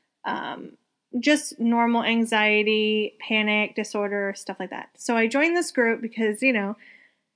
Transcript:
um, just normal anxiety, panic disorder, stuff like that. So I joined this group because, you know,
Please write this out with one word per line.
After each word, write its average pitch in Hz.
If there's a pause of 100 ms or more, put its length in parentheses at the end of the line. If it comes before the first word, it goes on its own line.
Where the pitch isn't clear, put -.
(240)
um, - (420)
just 294
normal 233
anxiety, 214
panic 214
disorder, 202
stuff -
like 180
that. -
So 233
I 226
joined 294
this 339
group 226
because, 220
you 262
know, 208 (580)